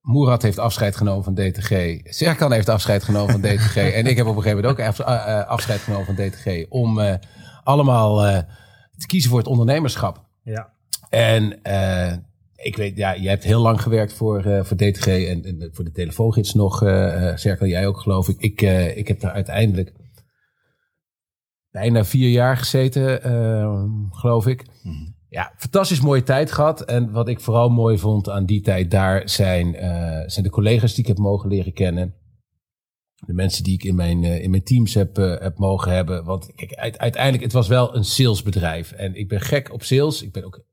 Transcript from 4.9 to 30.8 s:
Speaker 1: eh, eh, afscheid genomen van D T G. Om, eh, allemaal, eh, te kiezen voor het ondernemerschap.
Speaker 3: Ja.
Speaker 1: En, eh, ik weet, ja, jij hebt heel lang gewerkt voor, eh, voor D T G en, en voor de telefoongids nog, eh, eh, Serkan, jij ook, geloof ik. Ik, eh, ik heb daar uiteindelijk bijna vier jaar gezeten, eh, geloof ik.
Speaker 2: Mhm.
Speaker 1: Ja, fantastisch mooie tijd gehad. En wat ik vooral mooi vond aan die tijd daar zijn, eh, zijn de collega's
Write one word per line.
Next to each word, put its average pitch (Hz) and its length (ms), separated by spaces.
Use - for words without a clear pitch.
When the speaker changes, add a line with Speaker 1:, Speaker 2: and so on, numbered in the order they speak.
Speaker 1:
eh, 107 400
eh, 98 80
afscheid 113 320
genomen 98 260
van 95 100
D 98 160
T - 40
G. 87 340
Om, 113 300
eh, 101 140
allemaal, 117 600
eh, 98 120
te - 100
kiezen 139 220
voor 123 100
het 107 80
ondernemerschap. 123 760
Speaker 3:
Ja. 110 260
Speaker 1:
En, 113 540
eh, 92 500
ik - 220
weet, 98 200
ja, 95 180
jij 95 160
hebt 98 120
heel 113 180
lang 113 200
gewerkt 110 320
voor, 107 320
eh, 101 180
voor 95 140
D 101 160
T 95 40
G - 100
en, 90 360
en 85 300
voor 87 120
de 80 60
telefoongids 101 600
nog, 101 300
eh, 92 460
eh, 85 80
Serkan, 98 300
jij 92 200
ook, 95 120
geloof 95 300
ik. - 100
Ik, - 220
eh, 92 360
ik 104 100
heb 110 120
daar 92 120
uiteindelijk 98 640
bijna 110 340
vier 127 240
jaar 123 280
gezeten, 131 680
eh, 110 600
geloof 117 380
ik. 127 180
Speaker 2:
Mhm. 80 120
Speaker 1:
Ja, - 280
fantastisch 180 440
mooie 135 220
tijd 139 280
gehad. 156 300
En 120 300
wat 113 160
ik 120 120
vooral 117 300
mooi 113 280
vond 101 320
aan 98 160
die 98 160
tijd 92 300
daar 95 380
zijn, 90 460
eh, 85 500
zijn 98 200
de - 40
collega's 107 440